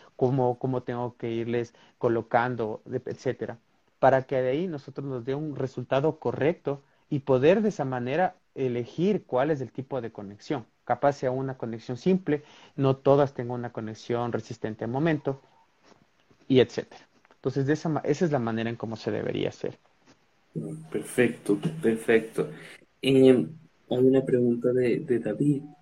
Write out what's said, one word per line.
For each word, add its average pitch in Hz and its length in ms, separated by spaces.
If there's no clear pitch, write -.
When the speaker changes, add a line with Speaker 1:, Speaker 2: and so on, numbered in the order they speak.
Speaker 1:
cómo, 127 420
cómo 127 240
tengo 120 340
que 117 140
irles 117 440
colocando, 117 880
de-, 127 180
etcétera, 117 540
para 131 240
que 135 180
de 127 100
ahí 156 160
nosotros 139 400
nos 127 180
dé 131 100
un 147 220
resultado 135 600
correcto 139 640
y 139 100
poder 139 400
de 214 80
esa 160 160
manera 131 520
elegir 135 720
cuál 131 240
es 147 100
el 120 100
tipo 131 300
de 113 120
conexión. 104 520
Capaz 139 280
sea 139 180
una 131 280
conexión 117 400
simple, 180 440
no 135 220
todas 139 380
tengan 123 260
una 120 100
conexión 117 600
resistente 110 520
al 113 60
momento, 143 500
y 131 120
etcétera. - 420
Entonces, 135 300
de 143 80
esa 156 140
ma-, 147 160
esa 151 200
es 160 80
la 143 60
manera 113 300
en 117 80
cómo 110 200
se 113 140
debería - 380
hacer. - 300
Speaker 2:
Perfecto, 110 680
perfecto. 113 720
Em, 131 480
hay 123 100
una 131 240
pregunta 123 500
de, 123 280
de 117 180
David 135 440